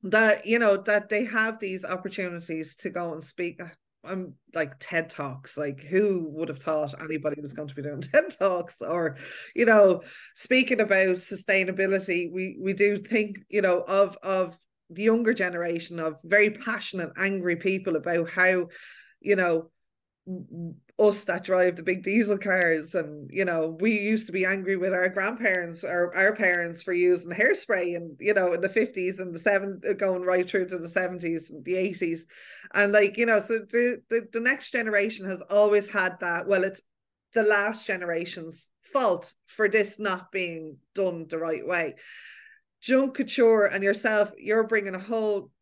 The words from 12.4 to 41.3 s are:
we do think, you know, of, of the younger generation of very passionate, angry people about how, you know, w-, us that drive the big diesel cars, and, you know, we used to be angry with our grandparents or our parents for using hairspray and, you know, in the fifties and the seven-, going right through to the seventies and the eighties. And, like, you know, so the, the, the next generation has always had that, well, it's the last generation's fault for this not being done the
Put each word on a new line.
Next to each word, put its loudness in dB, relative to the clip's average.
we -2
do 2
think, -2
you 0
know, 4
of, 2
of -2
the -10
younger 2
generation -4
of -4
very 4
passionate, -6
angry 0
people -2
about -2
how, 4
you 2
know, 0
w-, -10
us 4
that -4
drive 4
the -14
big -2
diesel 2
cars, 0
and, -6
you -2
know, -2
we 2
used 0
to -14
be 0
angry -2
with -2
our 2
grandparents -2
or -2
our 4
parents 0
for -4
using 2
hairspray 0
and, -12
you 0
know, 2
in -2
the 0
fifties -2
and -8
the -10
seven-, 0
going 0
right 0
through -2
to -8
the -8
seventies -4
and -16
the -2
eighties. -4
And, 2
like, 4
you 2
know, 4
so -2
the, 0
the, -2
the -4
next -2
generation -2
has -6
always 4
had -2
that, -4
well, 4
it's -6
the 2
last 0
generation's -6
fault 0
for 0
this 2
not -4
being -8
done -2
the -6